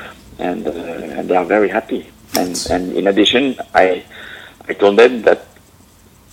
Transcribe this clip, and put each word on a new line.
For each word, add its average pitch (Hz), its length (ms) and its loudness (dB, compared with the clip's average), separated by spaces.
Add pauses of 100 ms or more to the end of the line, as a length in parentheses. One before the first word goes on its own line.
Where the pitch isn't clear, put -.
(380)
and, 87 300 -6
uh, - 20 -4
and 85 580 -10
they - 60 2
are 90 100 2
very 98 240 2
happy. - 380 -6 (320)
And, 90 160 -4 (160)
and 90 260 -4
in 92 120 0
addition, 120 480 2 (180)
I, 90 300 2 (640)
I - 60 -4
told 101 220 4
them 120 260 6
that 90 240 2 (880)